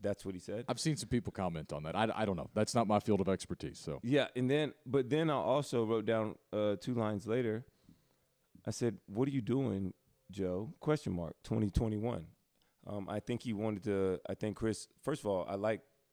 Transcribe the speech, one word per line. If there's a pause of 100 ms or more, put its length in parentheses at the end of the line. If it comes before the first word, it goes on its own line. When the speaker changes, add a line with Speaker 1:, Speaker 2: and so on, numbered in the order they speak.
Speaker 1:
that's
what
he
said.
Speaker 2:
I've
seen
some
people
comment
on
that.
I,
I
don't
know.
That's
not
my
field
of
expertise,
so.
Speaker 1:
Yeah,
and
then, (140)
but
then
I
also
wrote
down, (160)
uh,
two
lines
later. (1000)
I
said,
"What
are
you
doing, (360)
Joe?"
Question
mark,
twenty
twenty-one. (600)
Um,
I
think
he
wanted
to,
I
think
Chris, (140)
first
of
all,
I
like (320)